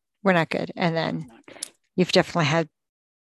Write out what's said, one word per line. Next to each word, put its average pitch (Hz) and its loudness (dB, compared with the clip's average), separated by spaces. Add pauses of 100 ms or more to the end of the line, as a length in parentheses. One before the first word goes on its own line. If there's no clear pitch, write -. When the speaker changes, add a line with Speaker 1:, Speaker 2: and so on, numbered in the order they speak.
(220)
Speaker 1:
we're 196 4
not 165 2
good. - -4
And 165 0
then 160 -4
Speaker 2:
Not - -20
good. - -18 (260)
Speaker 1:
you've 180 0
definitely 170 2
had 160 0 (560)